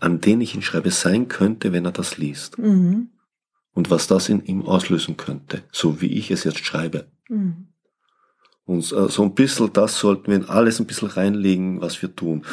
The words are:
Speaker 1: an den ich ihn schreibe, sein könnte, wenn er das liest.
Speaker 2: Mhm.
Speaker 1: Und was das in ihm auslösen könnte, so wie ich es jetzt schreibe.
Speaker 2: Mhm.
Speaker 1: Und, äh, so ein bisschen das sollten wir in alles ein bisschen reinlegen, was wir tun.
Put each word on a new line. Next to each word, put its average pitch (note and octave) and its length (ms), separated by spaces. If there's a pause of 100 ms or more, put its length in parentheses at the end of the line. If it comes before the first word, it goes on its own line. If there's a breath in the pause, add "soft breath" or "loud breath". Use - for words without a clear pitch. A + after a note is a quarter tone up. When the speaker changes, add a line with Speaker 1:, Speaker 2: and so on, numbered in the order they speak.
Speaker 1:
an F2 220
den A2+ 180
ich A2 140
ihn G2 80
schreibe, - 280
sein G#2+ 380
könnte, G#2 460
wenn F2 100
er F2+ 80
das - 240
liest. - 420
Speaker 2:
Mhm. G3+ 520 (600)
Speaker 1:
Und E2+ 160
was E2 200
das F#2+ 200
in G#2 160
ihm F#2+ 220
auslösen F2+ 500
könnte, - 540
so D#2 300
wie - 80 (100)
ich G#2 140
es F2+ 100
jetzt - 160
schreibe. - 480 (220)
Speaker 2:
Mhm. F#3+ 400 (960)
Speaker 1:
Und, F2+ 160 (120)
äh, G2 160
so G2+ 140
ein G2 140
bisschen C3 360
das G#2+ 280
sollten G2+ 260
wir G2+ 120
in F#2+ 100
alles A2+ 320
ein G#2+ 60
bisschen - 200
reinlegen, F#2+ 760
was E2+ 220
wir F2+ 120
tun. E2 240 (140 loud breath)